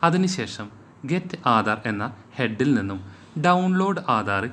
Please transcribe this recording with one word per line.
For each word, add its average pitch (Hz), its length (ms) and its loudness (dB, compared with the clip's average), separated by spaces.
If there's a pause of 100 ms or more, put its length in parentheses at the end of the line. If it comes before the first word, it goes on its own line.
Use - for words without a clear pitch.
അതിനുശേഷം 170 580 0 (460)
ഗെറ്റ് - 320 -6 (140)
ആധാർ 107 200 0 (140)
എന്ന 104 220 -6 (240)
ഹെഡിൽ 123 420 0
നിന്നും 98 220 -6 (440)
ഡൗൺലോഡ് 185 560 2 (180)
ആധാറിൽ 101 320 -2